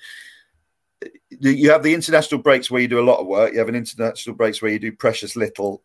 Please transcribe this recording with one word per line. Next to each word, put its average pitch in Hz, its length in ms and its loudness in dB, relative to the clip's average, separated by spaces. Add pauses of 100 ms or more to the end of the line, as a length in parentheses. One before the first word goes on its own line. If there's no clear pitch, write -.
(1300)
you 135 400 2
have 151 140 4
the 156 100 2
international 156 480 0
breaks 131 300 2
where 123 100 0
you 120 60 0
do 120 100 0
a 120 80 2
lot 123 140 4
of 92 80 -8
work. 104 240 2
You 113 80 0
have 110 80 0
an 117 80 -4
international 113 580 -8
breaks 110 260 -2
where 107 120 -2
you 107 80 -4
do 113 100 -6
precious 110 460 -4
little. 101 480 -6